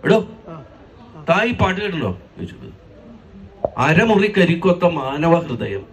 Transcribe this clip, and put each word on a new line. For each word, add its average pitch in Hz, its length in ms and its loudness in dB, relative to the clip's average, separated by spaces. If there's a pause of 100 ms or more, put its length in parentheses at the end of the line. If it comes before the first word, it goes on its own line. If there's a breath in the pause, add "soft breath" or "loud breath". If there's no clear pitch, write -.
"എടോ, 220 140 6 (1080)
താ 170 160 4
ഈ 240 80 0
പാട്ട് 190 280 0
കേട്ടിട്ടുണ്ടോ?" 156 380 -4 (180)
ചോദിച്ചു. 90 200 -12 (1200)
"അരമുറി 196 600 4
കരിക്കൊത്ത 175 460 2
മാനവ 156 540 0
ഹൃദയം 104 540 -6